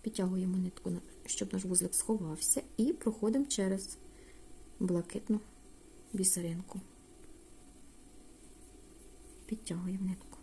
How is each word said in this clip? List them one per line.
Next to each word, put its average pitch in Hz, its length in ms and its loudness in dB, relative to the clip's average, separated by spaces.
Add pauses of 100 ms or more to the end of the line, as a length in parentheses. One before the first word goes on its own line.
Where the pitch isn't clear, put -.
Підтягуємо 185 560 2
нитку, 180 320 0
на-, 175 120 0 (240)
щоб 196 280 -2
наш 190 120 0
вузлик 180 300 4
сховався, 170 680 2 (160)
і 262 160 6
проходимо 226 520 4
через 190 520 2 (840)
блакитну 185 600 2 (760)
бісеринку. 180 680 2 (2750)
Підтягуємо 185 600 -2
нитку. - 380 -2